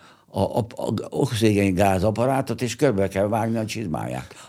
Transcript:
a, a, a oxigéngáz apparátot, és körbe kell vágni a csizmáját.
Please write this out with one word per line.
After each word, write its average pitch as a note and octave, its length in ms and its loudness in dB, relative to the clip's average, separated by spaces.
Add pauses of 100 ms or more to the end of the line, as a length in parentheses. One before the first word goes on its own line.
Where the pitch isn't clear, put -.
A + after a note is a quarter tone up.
(280)
a, G2 140 -2
a, G#2+ 240 0 (100)
a - 180 -4 (160)
oxigéngáz G2+ 960 2
apparátot, B2 580 0
és A2+ 140 -2
körbe G2+ 320 2
kell G2 200 0
vágni A2+ 300 -2
a A2 80 -2
csizmáját. C2+ 680 -6 (160)